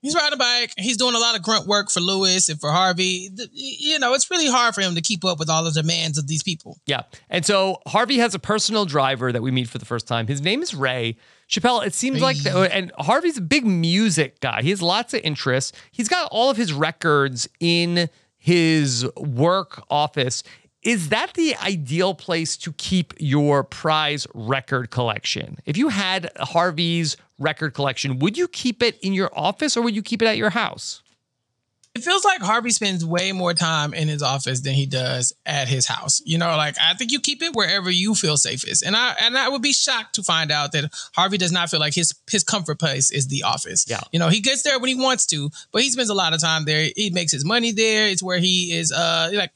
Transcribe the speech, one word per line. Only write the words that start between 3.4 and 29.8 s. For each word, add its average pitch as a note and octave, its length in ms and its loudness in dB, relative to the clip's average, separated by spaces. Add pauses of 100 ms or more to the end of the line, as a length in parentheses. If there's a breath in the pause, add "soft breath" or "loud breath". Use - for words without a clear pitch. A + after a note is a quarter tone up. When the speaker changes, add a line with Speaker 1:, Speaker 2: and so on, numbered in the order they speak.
Speaker 1:
y-, G#3+ 100 -12
you C#4 460 -4
know, B3+ 140 2
it's - 180 0
really E4+ 160 2
hard A#3+ 260 2
for G3+ 80 -2
him F3+ 140 0
to E3+ 60 -2
keep F3+ 220 -4
up F#3 160 0
with D#3 100 -4
all D#3+ 140 2
the E3 80 -2
demands D#3+ 460 0
of D3 100 -4
these D3+ 160 -4
people. D#3+ 440 -8
Speaker 2:
Yeah. C3 160 0 (260 loud breath)
And E3+ 160 -2
so F#3+ 400 2
Harvey A#3 320 2
has A#3 160 4
a F#3 60 -4
personal G#3+ 460 0
driver C3+ 460 2
that A#2 120 0
we C3 80 0
meet B2+ 180 0
for - 80 -8
the - 80 -10
first A#2 220 -6
time. A#2 200 0
His C#3 140 -4
name G#3 220 0
is F4 100 -6
Ray. B2+ 440 -2 (320 soft breath)
Chappelle, A#3 360 2
it F#3+ 80 -4
seems C4 260 -2
like, C4 240 2
Speaker 1:
Ray. F#3 80 0
Speaker 2:
the, F3+ 240 4
and F#3+ 220 -2
Harvey's C#4+ 400 2
a A3 40 -6
big B3 240 2
music E3+ 760 2
guy. A2+ 240 -2
He D#3 80 2
has G3 100 -2
lots F#3 320 0
of A#3 100 -2
interests. C3+ 480 -2 (200 loud breath)
He's A3+ 180 -4
got F4 220 0
all A#3 180 2
of B3+ 80 0
his G#3 160 0
records C#3+ 760 0 (120)
in E3+ 500 2 (280 soft breath)
his D#3 680 4 (100)
work D#3 720 0
office. D3 520 0 (400 loud breath)
Is G3+ 280 0
that C4+ 260 -2
the E4 220 2
ideal F3 580 0
place E3 420 -4
to E3 160 -8
keep - 460 0
your D3 440 2
prize D3+ 680 -2
record B2 560 -2
collection? - 680 -4 (100)
If D3 100 -2
you C#4+ 120 4
had F#3+ 500 -2
Harvey's E3+ 800 0 (200 soft breath)
record D3+ 380 -4
collection, C#3 440 -2
would F#3+ 180 2
you F4 100 0
keep - 340 -2
it A#3 200 0
in F#3+ 120 0
your F#3+ 240 0
office G3+ 400 -2
or A#3 60 0